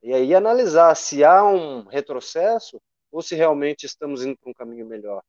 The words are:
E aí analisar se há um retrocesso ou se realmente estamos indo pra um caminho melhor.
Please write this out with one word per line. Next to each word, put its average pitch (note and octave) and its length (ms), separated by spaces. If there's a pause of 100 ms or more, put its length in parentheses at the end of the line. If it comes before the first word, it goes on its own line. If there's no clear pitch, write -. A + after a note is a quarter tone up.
E A#2+ 100
aí C3 220
analisar F#3 600
se C#3+ 280
há F#3 200
um D#3+ 420
retrocesso C#3+ 920 (340)
ou E3 80
se E3 140
realmente D3 500
estamos C#3 400
indo C3+ 120
pra - 120
um A#2+ 40
caminho A#2 340
melhor. G#2 420